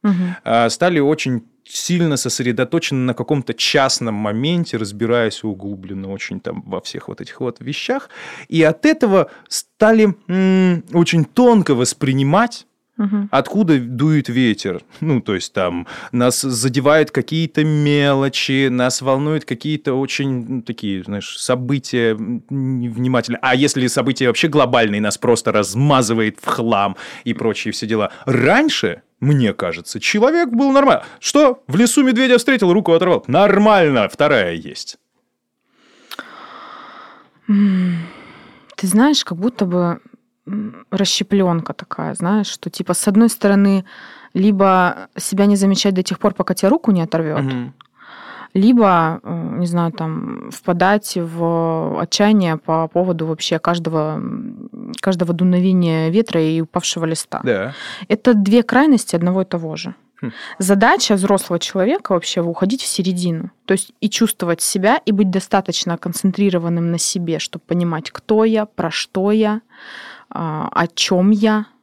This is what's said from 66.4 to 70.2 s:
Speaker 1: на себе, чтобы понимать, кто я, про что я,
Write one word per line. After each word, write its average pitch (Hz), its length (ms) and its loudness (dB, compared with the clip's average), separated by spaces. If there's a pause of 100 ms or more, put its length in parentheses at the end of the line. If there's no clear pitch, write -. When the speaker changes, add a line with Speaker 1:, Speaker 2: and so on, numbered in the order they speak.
Speaker 1:
на 170 60 -2
себе, 165 420 -4
чтобы - 260 -12
понимать, 170 460 -2
кто 220 320 2
я, 220 220 2
про 165 240 -4
что 190 420 -2
я, 214 280 2 (720)